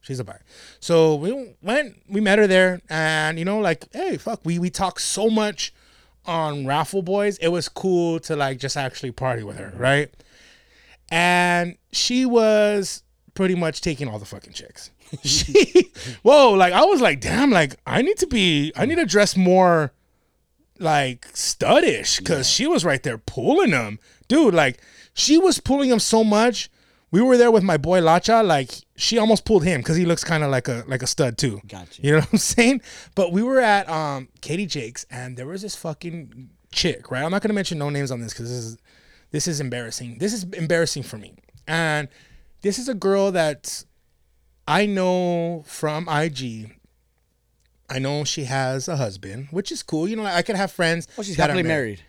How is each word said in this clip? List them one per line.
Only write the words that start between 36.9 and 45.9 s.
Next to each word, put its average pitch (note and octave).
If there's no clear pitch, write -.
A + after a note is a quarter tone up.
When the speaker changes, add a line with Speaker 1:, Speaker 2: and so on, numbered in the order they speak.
Speaker 1:
right? C3
I'm E3
not G3
gonna G#3+
mention F#3
no C#3+
names C#3+
on B2
this A2
'cause A#2
this B2
is, A2+
this D3+
is D3+
embarrassing. A#2+
This G3+
is G#3
embarrassing E3
for -
me. -
And D#3
this G3+
is B3
a C4
girl G3
that D#3
I F#3
know F3+
from D#3